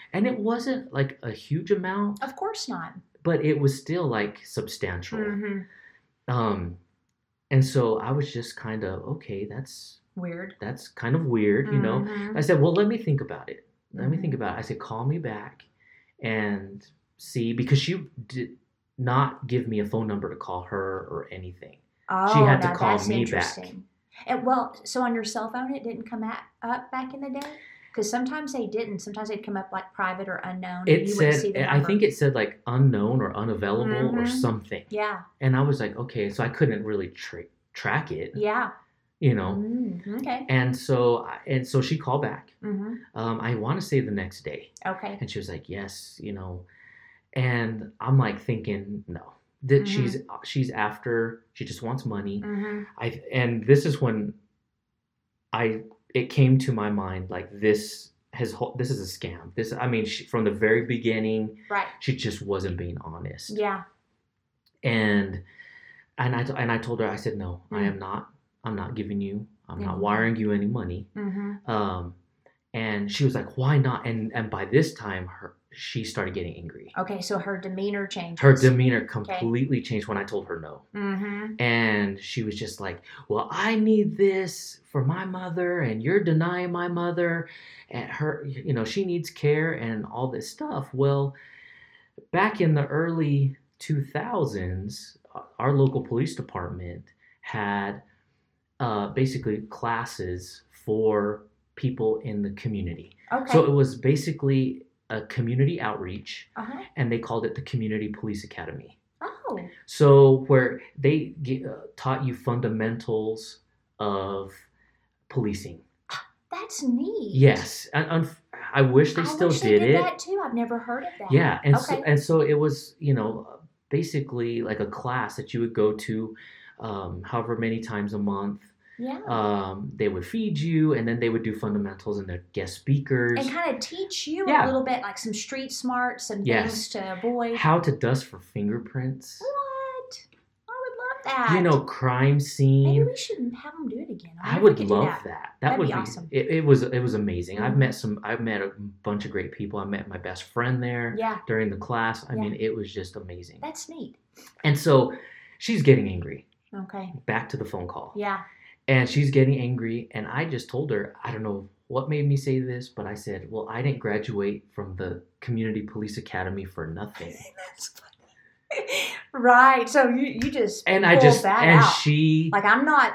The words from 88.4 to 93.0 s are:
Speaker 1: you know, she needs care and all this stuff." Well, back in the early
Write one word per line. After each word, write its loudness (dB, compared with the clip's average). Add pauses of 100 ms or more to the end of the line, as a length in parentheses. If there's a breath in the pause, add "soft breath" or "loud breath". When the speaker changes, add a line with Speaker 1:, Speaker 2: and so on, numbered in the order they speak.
Speaker 1:
you -6
know, 0
she -2
needs -2
care 2
and -4
all -4
this -8
stuff." -8
Well, 2 (960 loud breath)
back 2
in 6
the 2
early 0 (220)